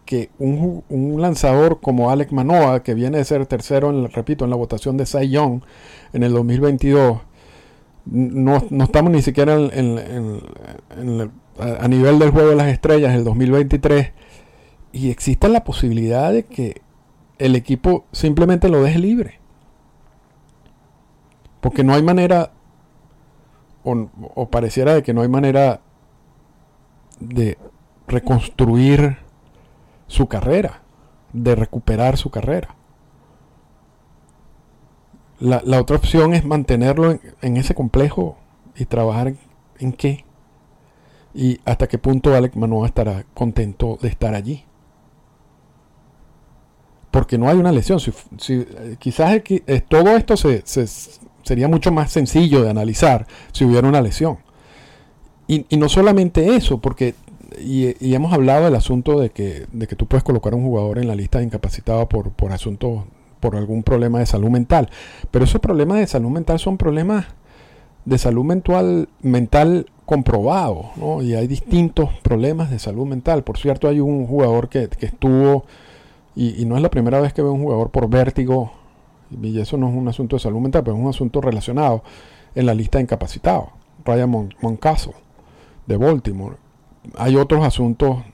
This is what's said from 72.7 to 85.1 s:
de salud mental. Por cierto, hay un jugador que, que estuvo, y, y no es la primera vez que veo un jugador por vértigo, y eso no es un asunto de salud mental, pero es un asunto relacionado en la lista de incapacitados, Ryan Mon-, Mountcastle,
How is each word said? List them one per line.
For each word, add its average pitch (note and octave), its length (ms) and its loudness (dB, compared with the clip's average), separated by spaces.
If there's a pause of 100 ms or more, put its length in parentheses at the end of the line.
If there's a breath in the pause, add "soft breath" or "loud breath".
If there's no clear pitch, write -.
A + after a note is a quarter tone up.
de A#2+ 80 -4
salud A2 280 -6
mental. C#3 380 -2
Por A2+ 120 -8
cierto, C#3 320 -2
hay D3 120 2
un C#3+ 260 -2
jugador B2 420 0
que, B2+ 200 -2
que - 180 -8
estuvo, C3+ 580 2 (680 soft breath)
y, A#2 280 -4
y A#2+ 40 -2
no A#2+ 100 -2
es C#3 60 0
la E3+ 80 0
primera B2+ 300 0
vez C#3+ 120 0
que D#3 100 -4
veo C#3+ 100 0
un C#3 100 -4
jugador A#2 280 -2
por A#2 180 -2
vértigo, B2+ 640 0 (580 soft breath)
y A2 280 -6
eso G#2+ 180 -4
no C3 120 0
es B2 60 -2
un B2+ 140 -4
asunto A#2+ 280 -4
de A#2+ 40 -6
salud A2 200 -4
mental, C3+ 240 0
pero A2 120 -4
es A2+ 60 -4
un C3+ 60 -2
asunto C3+ 320 -4
relacionado B2 640 -2 (520 loud breath)
en B2+ 120 0
la A#2 80 2
lista A2 240 -2
de B2+ 40 0
incapacitados, - 640 -2 (360)
Ryan B2 260 0
Mon-, G#2 320 -4
Mountcastle, A#2+ 520 -2 (720 soft breath)